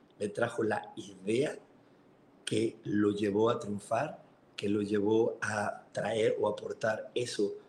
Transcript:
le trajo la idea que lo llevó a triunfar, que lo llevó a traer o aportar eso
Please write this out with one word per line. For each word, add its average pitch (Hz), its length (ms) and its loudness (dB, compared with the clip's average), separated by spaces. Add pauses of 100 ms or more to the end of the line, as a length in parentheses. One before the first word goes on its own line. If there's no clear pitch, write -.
(180)
le 104 120 -2
trajo 117 320 -2
la - 340 -2
idea 104 600 -2 (880)
que 110 380 0
lo 104 260 2
llevó 104 400 2
a 113 80 0
triunfar, 113 640 -4 (340)
que 101 140 -2
lo 104 100 2
llevó 107 640 2
a 104 500 -2
traer 113 480 2
o 107 80 2
aportar 110 680 -2
eso 107 400 0 (140)